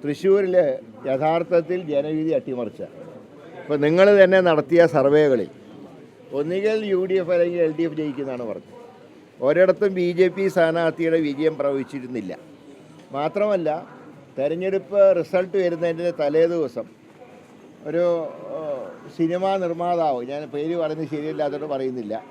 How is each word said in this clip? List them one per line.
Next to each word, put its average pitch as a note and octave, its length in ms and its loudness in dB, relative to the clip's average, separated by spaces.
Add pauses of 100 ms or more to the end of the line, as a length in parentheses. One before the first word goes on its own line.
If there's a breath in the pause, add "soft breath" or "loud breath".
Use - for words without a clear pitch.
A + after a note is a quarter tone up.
തൃശ്ശൂരിൽ F3+ 540 2 (540)
യഥാർത്ഥത്തിൽ E3 680 0 (120)
ജനവിധി D#3 480 -2
അട്ടിമറിച്ച, A#2+ 420 -8 (800)
ഇപ്പം D3 240 -2
നിങ്ങൾ F3+ 200 6 (140)
തന്നെ F#3+ 180 6 (120)
നടത്തിയ D#3 300 2 (160)
സർവേകളിൽ C#3 540 4 (880)
ഒന്നുകിൽ G3 420 -2 (120)
യു F#3 80 0 (100)
ഡി F#3+ 100 2
എഫ് F3 140 -2
അല്ലെങ്കിൽ F3 320 2
എൽ D#3+ 120 0
ഡി E3 80 2
എഫ് D#3 140 -4
ജയിക്കുന്നതാണ് C3+ 500 -6
പറഞ്ഞത്. - 240 -12 (720)
ഒരിടത്തും F#3 520 4
ബി F3 80 0 (120)
ജെ F#3 80 6 (100)
പി G3 80 -2 (100)
സ്ഥാനാർത്ഥിയുടെ E3 720 2
വിജയം D3+ 340 0
പ്രവചിച്ചിരുന്നില്ല. B2+ 720 -6 (840)
മാത്രമല്ല, F3+ 520 -2 (720)
തെരഞ്ഞെടുപ്പ് F#3+ 600 -2 (180)
റിസൾട്ട് F3+ 460 -2
വരുന്നതിൻ്റെ E3+ 560 -2
തലേ D3+ 240 4 (100)
ദിവസം C3 320 -4 (1000)
ഒരു, E3+ 160 0 (540)
ഏഹ്, C#3+ 280 -8 (300)
സിനിമാ F3 340 0 (140)
നിർമ്മാതാവ്, E3+ 560 0 (100)
ഞാൻ C#3+ 100 -6 (140)
പേര് D#3 280 -4
പറയുന്നത് D#3 320 -4
ശരിയല്ലാത്തതുകൊണ്ട് D3 600 -4
പറയുന്നില്ല B2 400 -6 (160)